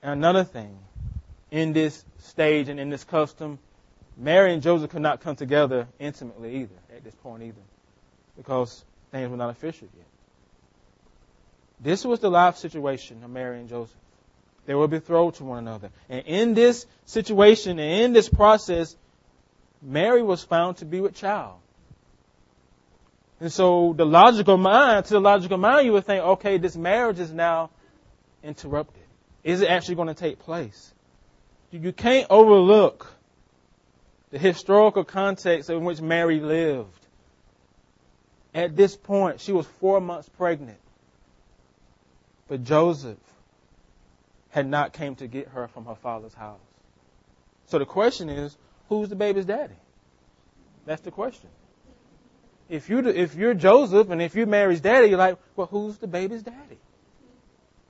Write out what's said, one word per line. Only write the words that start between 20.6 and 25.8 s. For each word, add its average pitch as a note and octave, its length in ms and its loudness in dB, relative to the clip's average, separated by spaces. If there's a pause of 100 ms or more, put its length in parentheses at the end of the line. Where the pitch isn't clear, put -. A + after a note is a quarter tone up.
to - 80 -16
be E3 140 -8
with G3 160 -4
child. D#3+ 440 -8 (1800)
And E3 120 -10
so F3 460 2
the E3 80 2
logical G3 500 6
mind, G3+ 500 4
to G#3 100 -2
the G#3 40 4
logical G3 380 2
mind, B3+ 280 4